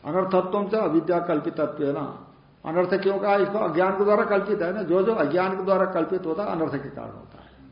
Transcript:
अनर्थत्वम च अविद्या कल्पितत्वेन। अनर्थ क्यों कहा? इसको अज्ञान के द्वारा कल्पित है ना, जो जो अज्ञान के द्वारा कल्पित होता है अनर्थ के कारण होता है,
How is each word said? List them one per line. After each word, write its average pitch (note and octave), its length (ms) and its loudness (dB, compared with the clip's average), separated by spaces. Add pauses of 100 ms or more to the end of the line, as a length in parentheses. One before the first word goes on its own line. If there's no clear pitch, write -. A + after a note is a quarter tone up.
अनर्थत्वम F#3+ 640 0
च G3+ 60 -2
अविद्या F3 440 2
कल्पितत्वेन। D3 760 -2 (680)
अनर्थ F3+ 380 0
क्यों G3 160 2
कहा? G3+ 180 2
इसको - 220 2
अज्ञान F#3 400 2
के G3+ 60 2
द्वारा G#3 200 4
कल्पित G3+ 380 0
है F3 120 -2
ना, G#3+ 80 -4
जो F3 200 2
जो A3 120 2
अज्ञान F3+ 420 0
के G3 60 -6
द्वारा F#3+ 220 2
कल्पित F3+ 420 -2
होता D#3+ 180 -2
है G#3 60 -4
अनर्थ D#3 320 -2
के C3 80 -12
कारण A2 220 -12
होता - 300 -20
है, - 60 -20 (240)